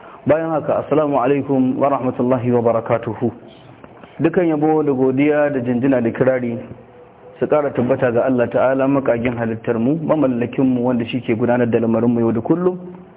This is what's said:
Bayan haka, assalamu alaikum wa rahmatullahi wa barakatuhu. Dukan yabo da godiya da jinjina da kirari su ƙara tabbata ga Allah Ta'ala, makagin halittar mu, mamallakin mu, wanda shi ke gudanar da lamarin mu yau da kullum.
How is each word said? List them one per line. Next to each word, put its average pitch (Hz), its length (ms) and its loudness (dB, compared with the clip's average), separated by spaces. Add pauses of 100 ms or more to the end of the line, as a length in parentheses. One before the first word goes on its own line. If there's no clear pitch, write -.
(260)
Bayan 160 240 2
haka, 135 360 0
assalamu 143 320 2
alaikum 131 600 2
wa 135 120 2
rahmatullahi 123 600 0
wa 120 100 2
barakatuhu. 113 680 0 (880)
Dukan 165 260 2
yabo 156 400 2
da 143 60 2
godiya 143 580 2
da 135 100 -2
jinjina 123 400 0
da 113 100 0
kirari 123 480 0 (840)
su 123 60 -2
ƙara 147 280 0
tabbata 127 380 0
ga 113 100 2
Allah 123 260 2
Ta'ala, 131 380 0
makagin 123 500 0
halittar 113 440 -4
mu, 131 180 0
mamallakin 139 680 -2
mu, 123 220 0
wanda 120 200 0
shi 123 140 -6
ke 117 140 -2
gudanar 120 320 0
da 117 140 2
lamarin 113 340 2
mu 117 60 0
yau 113 100 2
da 113 100 -2
kullum. 180 380 0 (380)